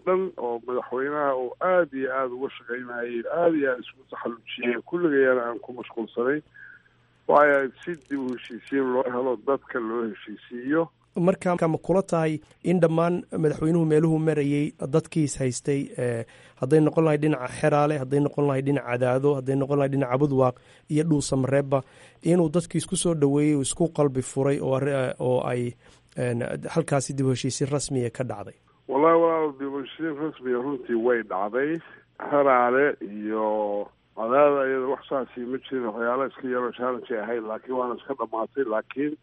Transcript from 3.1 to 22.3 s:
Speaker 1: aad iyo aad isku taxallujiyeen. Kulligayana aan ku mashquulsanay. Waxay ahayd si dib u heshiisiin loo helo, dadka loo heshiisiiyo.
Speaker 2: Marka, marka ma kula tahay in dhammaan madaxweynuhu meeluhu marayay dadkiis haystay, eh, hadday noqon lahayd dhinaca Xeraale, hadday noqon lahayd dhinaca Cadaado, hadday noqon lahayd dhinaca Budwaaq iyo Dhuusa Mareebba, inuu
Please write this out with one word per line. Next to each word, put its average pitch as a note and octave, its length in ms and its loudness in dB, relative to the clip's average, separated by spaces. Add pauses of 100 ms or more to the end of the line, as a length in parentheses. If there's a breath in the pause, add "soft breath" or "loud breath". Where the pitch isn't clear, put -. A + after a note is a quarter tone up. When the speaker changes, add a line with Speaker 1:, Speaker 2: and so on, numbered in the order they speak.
Speaker 1:
aad E3+ 160 4
iyo C#3 160 0
aad B2 80 -6
isku - 300 -20
taxallujiyeen. A#2+ 720 -6
Kulligayana C3+ 680 2
aan A2+ 100 -6
ku - 140 -14
mashquulsanay. A#2+ 680 -4 (880 loud breath)
Waxay D3 280 8
ahayd C3+ 240 0
si F3 100 -8 (140)
dib C#3 160 -4
u B2+ 160 -4
heshiisiin C3 480 -4
loo B2+ 200 2
helo, B2+ 320 -2 (120)
dadka C3+ 320 -2
loo A#2 320 -4
heshiisiiyo. B2 760 -4 (280)
Speaker 2:
Marka, F#3 340 2
marka E3+ 180 2
ma D#3+ 100 0
kula F#3 280 2
tahay D#3+ 340 0 (220 soft breath)
in F3 180 2
dhammaan E3 520 2
madaxweynuhu D#3+ 520 2
meeluhu D#3 340 4
marayay D3+ 600 0
dadkiis D#3 600 0
haystay, C#3 420 -2 (180)
eh, A#2+ 260 -2 (360 soft breath)
hadday C3+ 200 4
noqon D#3 240 4
lahayd D3+ 180 2
dhinaca C3 280 0
Xeraale, D3 480 2
hadday C3+ 220 0
noqon C#3+ 260 0
lahayd C3+ 200 0
dhinaca C#3 200 0
Cadaado, B2+ 480 2
hadday C3+ 220 -2
noqon C#3 220 0
lahayd C#3 140 2
dhinaca C3+ 260 0
Budwaaq C3 380 4 (320 soft breath)
iyo D3+ 160 2
Dhuusa D3 320 2
Mareebba, C3+ 460 2 (400 soft breath)
inuu E3+ 260 4